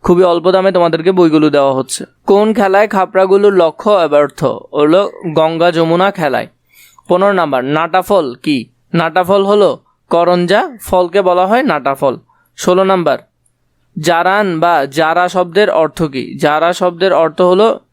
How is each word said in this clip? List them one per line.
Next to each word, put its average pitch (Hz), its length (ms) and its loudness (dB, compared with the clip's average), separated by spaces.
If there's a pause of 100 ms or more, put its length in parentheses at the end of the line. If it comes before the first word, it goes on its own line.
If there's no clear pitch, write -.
খুবই 180 200 2
অল্প 170 280 2
দামে 190 200 2
তোমাদেরকে 170 400 0
বইগুলো 156 380 2
দেওয়া 139 240 2
হচ্ছে। - 320 -6 (200)
কোন 208 280 2
খেলায় 202 340 2
খাপড়াগুলোর 196 680 2
লক্ষ্য 175 560 0
ব্যর্থ? 147 360 0 (280)
হলো 160 380 2 (220)
গঙ্গা 160 380 0
যমুনা 165 400 0
খেলায়। 139 360 -4 (600)
পনেরো 190 260 2
নাম্বার, 139 320 -2
নাটাফল 165 760 -2
কি? 135 220 -2 (280)
নাটাফল 175 520 0
হলো 196 340 2 (300)
করঞ্জা, 175 600 0 (120)
ফলকে 180 400 -2
বলা 180 240 0
হয় 233 180 0
নাটাফল। 139 540 -2 (400)
ষোলো 185 260 0
নাম্বার, 180 340 0 (840)
জারান 175 600 0
বা 165 260 0
জারা 160 440 -2
শব্দের 180 400 0
অর্থ 160 340 -2
কি? 131 360 -8
জারা 156 340 0
শব্দের 180 400 -2
অর্থ 160 280 0
হলো 185 380 2 (140)